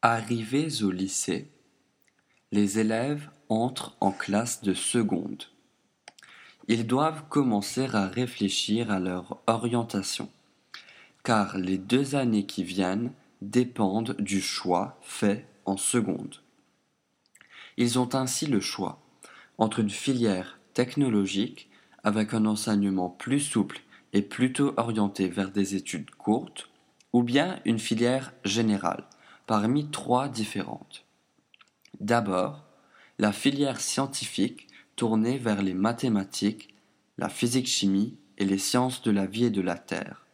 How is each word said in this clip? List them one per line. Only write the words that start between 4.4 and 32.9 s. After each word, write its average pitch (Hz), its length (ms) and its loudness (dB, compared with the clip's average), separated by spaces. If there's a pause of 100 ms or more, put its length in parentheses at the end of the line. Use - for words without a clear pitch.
de 95 140 0
seconde. - 720 -2 (1200)
Ils 113 180 2
doivent 147 440 0
commencer 127 600 2
à 104 160 2
réfléchir 107 840 0
à 98 80 2
leur 90 480 -4
orientation, 113 840 0 (920)
car 107 340 2
les 95 220 0
deux 127 380 0
années 113 280 2
qui 98 200 -4
viennent 95 480 -2 (280)
dépendent 110 760 0
du 98 240 0
choix 92 580 0
fait - 460 0 (180)
en 95 140 0
seconde. - 640 -2 (1400)
Ils 120 200 4
ont 123 160 0
ainsi 131 320 0
le 120 140 2
choix - 400 -6 (560)
entre 110 240 0
une 107 80 4
filière 104 680 0 (160)
technologique 117 960 0 (320)
avec 107 320 0
un 110 100 4
enseignement 101 640 2
plus 135 320 -2
souple 117 400 -2 (320)
et 101 80 4
plutôt 127 560 0
orienté 104 520 0
vers 95 220 -2
des 98 260 0
études 80 340 -6
courtes, - 580 -4 (460)
ou 123 80 6
bien 143 420 2
une 117 140 2
filière 120 560 0 (100)
générale, 101 600 0 (420)
parmi 120 440 2
trois 127 400 0
différentes. - 720 -8 (960)
D'abord, 104 640 0 (540)